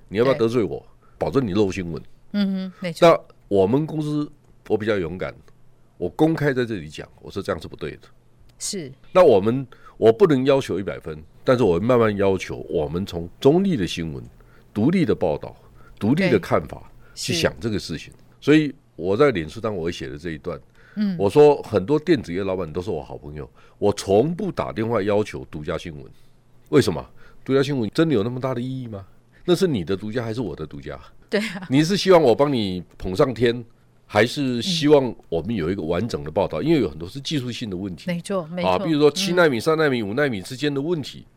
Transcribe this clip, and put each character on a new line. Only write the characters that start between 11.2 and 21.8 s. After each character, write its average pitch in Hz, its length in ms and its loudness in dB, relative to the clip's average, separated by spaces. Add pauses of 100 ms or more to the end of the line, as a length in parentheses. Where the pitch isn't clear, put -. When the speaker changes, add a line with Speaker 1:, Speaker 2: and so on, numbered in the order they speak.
Speaker 1:
但 131 160 4
是 123 60 4
我 87 160 4
会 104 40 -2
慢 123 140 4
慢 110 180 2
要 98 220 2
求 - 320 -10
我 80 160 -2
们 85 180 -4
从 85 240 -8 (120)
中 165 240 4
立 185 120 0
的 98 100 -2
新 82 280 -8
闻、 62 100 -12 (480)
独 110 180 2
立 180 140 2
的 107 100 2
报 80 220 0
道、 - 180 -12 (440)
独 110 160 2
立 180 160 2
的 110 80 4
看 107 280 0
法 - 240 -16 (240)
Speaker 2:
对。 - 20 -18
Speaker 1:
去 - 180 -6
想 90 260 0
这 117 80 -6
个 101 100 -2
事 80 200 -8
情。 - 120 -16
Speaker 2:
是。 - 80 -20 (220)
Speaker 1:
所 151 160 6
以 151 180 2 (220)
我 92 180 -2
在 139 160 4
脸 85 160 -4
书 80 140 -14
上 107 160 -4
我 82 80 -4
会 87 80 -2
写 - 160 -12
的 67 80 -12
这 82 140 -10
一 78 80 -10
段， 78 200 -10 (380)
Speaker 2:
嗯。 202 220 -2
Speaker 1:
我 101 100 0
说 147 340 6
很 95 220 0